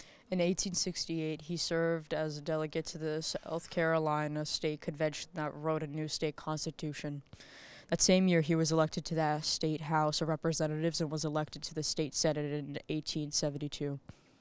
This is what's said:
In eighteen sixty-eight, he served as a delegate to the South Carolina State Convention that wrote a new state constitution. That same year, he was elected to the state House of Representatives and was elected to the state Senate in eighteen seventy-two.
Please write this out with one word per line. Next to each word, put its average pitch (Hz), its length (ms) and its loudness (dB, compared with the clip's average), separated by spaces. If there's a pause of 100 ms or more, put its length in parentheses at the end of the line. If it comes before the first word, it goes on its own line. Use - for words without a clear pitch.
(300)
In 185 100 2
eighteen 180 320 2
sixty-eight, 156 680 -2
he 165 160 -4
served 165 560 0
as 156 240 -2
a - 20 -8
delegate 156 460 -2
to - 120 -8
the 156 220 -2
South - 480 -6
Carolina 151 800 2
State 151 340 -2
Convention 151 540 -2
that 151 200 -4
wrote 156 280 0
a 156 40 -4
new 156 220 -4
state 151 280 -2
constitution. 151 840 -4 (680)
That 170 100 2
same 185 280 8
year, 170 120 8
he 156 140 4
was 160 180 4
elected 160 340 2
to 170 80 -2
the 151 280 2
state 156 400 0
House 156 400 2
of 151 60 0
Representatives 156 720 0
and 151 80 -2
was 151 160 -2
elected 151 380 -2
to - 100 -10
the 156 80 -2
state 151 320 -2
Senate 147 360 0
in 143 280 -4 (100)
eighteen 151 420 -2
seventy-two. 147 680 -2 (400)